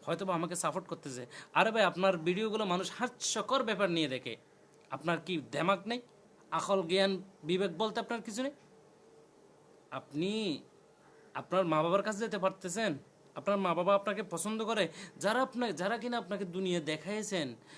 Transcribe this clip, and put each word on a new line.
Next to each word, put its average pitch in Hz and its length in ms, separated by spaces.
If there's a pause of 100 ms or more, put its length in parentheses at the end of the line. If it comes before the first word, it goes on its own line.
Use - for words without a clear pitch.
হয়তোবা 180 280
আমাকে 170 220
সাপোর্ট 170 320
করতেছে। 127 380 (280)
আরে 196 180
ভাই, 220 120
আপনার 180 340
ভিডিওগুলো 202 480
মানুষ 180 260
হাস্যকর 247 720
ব্যাপার 202 280
নিয়ে 160 160
দেখে, 123 300 (520)
আপনার 156 360
কি 175 160 (100)
দেমাগ 180 360
নেই? 240 140 (500)
আকল, 175 360
জ্ঞান, 190 360 (200)
বিবেক 180 340
বলতে 220 220
আপনার 233 220
কিছু 233 220
নেই? 285 80 (1400)
আপনি 165 720 (680)
আপনার 180 320
মা 156 180
বাবার 185 200
কাছে 202 160
যেতে 214 200
পারতেছেন? 185 580 (380)
আপনার 202 220
মা 185 160
বাবা 180 220
আপনাকে 202 280
পছন্দ 208 420
করে? 214 220 (300)
যারা 214 240
আপনা-, 240 300
যারা 185 260
কিনা 240 200
আপনাকে 202 280
দুনিয়া 180 340
দেখাইছেন, 160 760 (220)